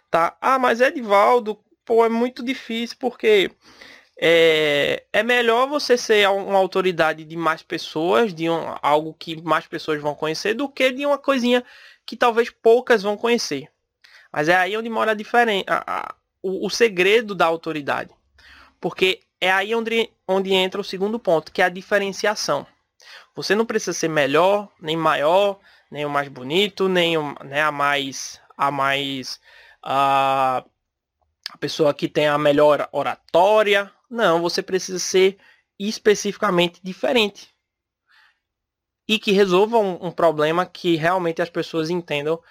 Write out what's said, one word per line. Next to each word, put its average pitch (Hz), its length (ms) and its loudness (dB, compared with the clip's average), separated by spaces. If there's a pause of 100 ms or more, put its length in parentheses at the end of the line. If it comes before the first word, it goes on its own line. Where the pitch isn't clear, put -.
Tá? 165 320 0
"Ah, 262 180 2
mas 247 220 0
Edivaldo, 233 800 2 (260)
pô, 233 200 4
é 226 40 2
muito 240 360 -2
difícil, 233 560 -8
porque 214 500 2 (680)
é, 156 960 2
é 208 120 2
melhor 240 420 2
você 285 320 0
ser 214 280 2
au-, 196 200 0
uma 196 120 2
autoridade 170 640 0
de 160 120 -14
mais 160 240 -2
pessoas, 190 720 -2
de 160 160 -4
um, 156 320 -4
algo 156 340 0
que 160 280 -14
mais 165 240 -2
pessoas 151 340 -6
vão 147 140 -4
conhecer, 160 400 -4
do 277 140 -6
que 262 240 -2
de 277 120 -8
uma 285 140 0
coisinha 247 460 0 (420)
que 226 100 -14
talvez 233 340 0
poucas 233 520 2
vão 208 140 -2
conhecer." 220 520 -4 (640)
Mas 151 160 -2
é 180 80 4
aí 185 200 0
onde 226 120 -6
mora 220 240 -2
a - 20 0
diferen-, 214 520 0
a, - 340 -4
a, - 140 -12 (280)
o, 190 240 -6
o 185 40 -4
segredo 208 640 2
da 170 120 2
autoridade. 151 680 -4 (640)
Porque 185 400 -2 (200)
é 185 100 0
aí 196 240 -2
onde, 226 360 -2 (160)
onde 190 260 -2
entra 190 280 0
o 190 40 -8
segundo 208 340 -4
ponto, 160 340 0
que 190 100 0
é - 20 6
a 185 40 2
diferenciação. 190 1000 -4 (680)
Você 151 200 -2
não 220 100 2
precisa 220 280 -4
ser 165 160 -2
melhor, 160 600 2 (120)
nem 160 160 -4
maior, 165 640 2 (300)
nem 143 140 -8
o 147 60 -6
mais 139 180 -2
bonito, 170 600 -2
nem 170 280 0
o, 147 180 -4 (100)
né, 143 180 -4
a 151 100 0
mais, 143 680 -4 (160)
a 143 140 0
mais, 139 680 -4 (420)
a, 135 800 0 (840)
a - 80 -20
pessoa 147 360 0
que 160 140 -6
tem 151 180 0
a 147 100 2
melhor 147 560 2
oratória. 202 960 2 (200)
Não, 180 320 2
você 175 200 -2
precisa 185 360 -6
ser 190 400 2 (400)
especificamente 196 1040 0
diferente. 208 640 -2 (1600)
E 214 100 0
que 214 140 0
resolva 202 460 4
um, 185 280 -2
um 165 40 -4
problema 165 560 2
que 175 300 -2
realmente 170 440 -2
as 170 100 -4
pessoas 160 400 -6
entendam, 160 500 -4 (100)